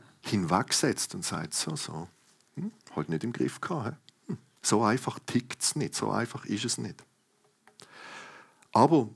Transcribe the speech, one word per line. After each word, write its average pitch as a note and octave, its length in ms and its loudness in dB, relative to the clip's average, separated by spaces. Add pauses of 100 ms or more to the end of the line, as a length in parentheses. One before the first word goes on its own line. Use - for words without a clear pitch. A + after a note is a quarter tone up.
(220)
hinwegsetzt G2+ 920 2
und F#2 100 -8
sagt, E2 300 -4
so, - 220 -2
so, D#2+ 320 -8 (480)
hm, G#3 160 -6 (240)
halt - 140 -2
nicht - 140 -2
im A#2+ 80 -2
Griff - 300 -2
gehabt, C3+ 300 -4
hä? D#3 60 -10 (300)
Hm, F3+ 100 -6 (260)
so A2 180 4
einfach A#2 460 2
tickt's - 480 0
nicht, A#2 180 -2
so A2 160 -2
einfach G#2+ 360 -2
ist G#2 200 -2
es A#2 140 -2
nicht. G#2+ 260 -8 (1700)
Aber B2+ 420 6